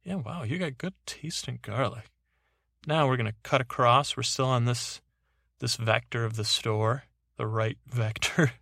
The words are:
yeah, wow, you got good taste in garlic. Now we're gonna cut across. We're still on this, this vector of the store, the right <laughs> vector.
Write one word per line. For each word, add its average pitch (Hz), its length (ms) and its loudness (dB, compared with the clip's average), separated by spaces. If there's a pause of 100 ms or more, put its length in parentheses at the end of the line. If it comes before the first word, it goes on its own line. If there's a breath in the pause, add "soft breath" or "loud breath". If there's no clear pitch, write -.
yeah, 185 120 -6
wow, 160 260 -8
you 127 160 -4
got 151 200 -6
good 185 160 -8 (120)
taste - 420 -10
in 123 140 -10
garlic. 117 480 -4 (760)
Now 151 220 4
we're 127 80 4
gonna 110 160 0 (100)
cut 135 200 2
across. 123 540 4
We're 120 60 -4
still - 240 0
on 123 200 4
this, - 340 -2 (600)
this 120 160 -2
vector 117 480 0
of 110 120 -4
the 110 80 -4
store, 110 600 0 (320)
the 117 100 -4
right 110 360 -2
<laughs> - 40 -20
vector. 120 760 0